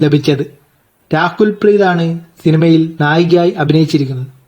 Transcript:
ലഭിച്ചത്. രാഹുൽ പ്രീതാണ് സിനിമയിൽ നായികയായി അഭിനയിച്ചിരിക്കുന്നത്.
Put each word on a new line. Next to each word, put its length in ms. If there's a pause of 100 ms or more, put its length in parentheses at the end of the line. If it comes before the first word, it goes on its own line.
ലഭിച്ചത്. 420 (720)
രാഹുൽ 360
പ്രീതാണ് 720 (240)
സിനിമയിൽ 380 (180)
നായികയായി 500
അഭിനയിച്ചിരിക്കുന്നത്. 760 (220)